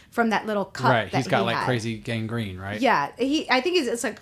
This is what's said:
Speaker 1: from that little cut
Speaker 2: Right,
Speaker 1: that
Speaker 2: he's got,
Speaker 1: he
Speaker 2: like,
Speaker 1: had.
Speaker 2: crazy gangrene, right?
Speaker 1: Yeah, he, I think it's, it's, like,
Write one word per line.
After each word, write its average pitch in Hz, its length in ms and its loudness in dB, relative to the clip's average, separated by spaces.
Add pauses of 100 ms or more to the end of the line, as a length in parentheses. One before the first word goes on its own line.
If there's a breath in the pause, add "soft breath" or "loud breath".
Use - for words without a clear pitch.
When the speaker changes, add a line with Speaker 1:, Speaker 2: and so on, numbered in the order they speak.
(100 loud breath)
Speaker 1:
from 233 200 2
that 202 160 0
little 208 180 0
cut - 260 0
Speaker 2:
Right, - 220 4
Speaker 1:
that 190 60 2
Speaker 2:
he's 117 100 -2
got, 131 140 4
Speaker 1:
he - 20 0
Speaker 2:
like, 117 140 0
Speaker 1:
had. 107 80 0
Speaker 2:
crazy 113 320 0
gangrene, 110 600 -4
right? 98 220 -6
Speaker 1:
Yeah, 180 360 2
he, 269 320 -2
I 247 120 2
think 339 180 0
it's, 285 80 0
it's, 233 160 -4
like, 214 200 -6